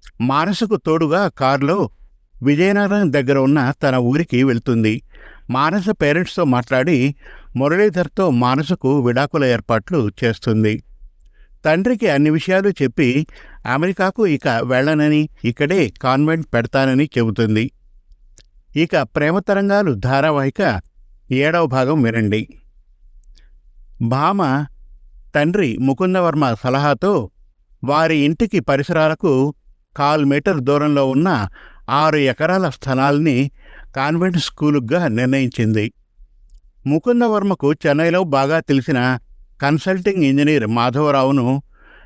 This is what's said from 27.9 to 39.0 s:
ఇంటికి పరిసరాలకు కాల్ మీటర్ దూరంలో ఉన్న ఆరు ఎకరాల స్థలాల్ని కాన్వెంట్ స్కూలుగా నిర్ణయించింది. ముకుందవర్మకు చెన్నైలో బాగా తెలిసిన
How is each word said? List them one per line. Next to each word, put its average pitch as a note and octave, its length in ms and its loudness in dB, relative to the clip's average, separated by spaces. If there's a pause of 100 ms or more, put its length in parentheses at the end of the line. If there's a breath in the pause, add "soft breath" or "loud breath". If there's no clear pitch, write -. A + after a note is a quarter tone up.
ఇంటికి D#3+ 440 0
పరిసరాలకు D3+ 920 0 (420)
కాల్ C#3+ 280 0
మీటర్ C#3+ 360 0
దూరంలో C#3+ 480 0
ఉన్న C3 400 0 (420 loud breath)
ఆరు D3+ 260 2
ఎకరాల D#3 520 0
స్థలాల్ని C#3 840 0 (460 loud breath)
కాన్వెంట్ E3 420 -2
స్కూలుగా D3 720 -2
నిర్ణయించింది. A#2+ 840 0 (920)
ముకుందవర్మకు G3+ 840 0
చెన్నైలో E3 500 0
బాగా D3 380 0
తెలిసిన B2+ 580 0 (440)